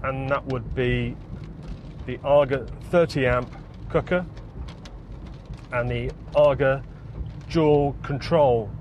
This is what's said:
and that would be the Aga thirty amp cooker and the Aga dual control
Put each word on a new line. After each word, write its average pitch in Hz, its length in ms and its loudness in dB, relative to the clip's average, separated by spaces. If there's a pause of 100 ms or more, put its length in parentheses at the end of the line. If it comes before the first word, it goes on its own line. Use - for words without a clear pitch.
and 135 260 -2
that 139 160 0
would 127 280 -4
be 123 440 0 (880)
the 123 180 -8
Aga 143 420 6 (240)
thirty 165 360 4
amp 123 280 2 (360)
cooker 180 360 0 (1500)
and 123 160 0
the 120 220 -2 (240)
Aga 135 460 6 (680)
dual 147 540 4
control 131 680 4 (120)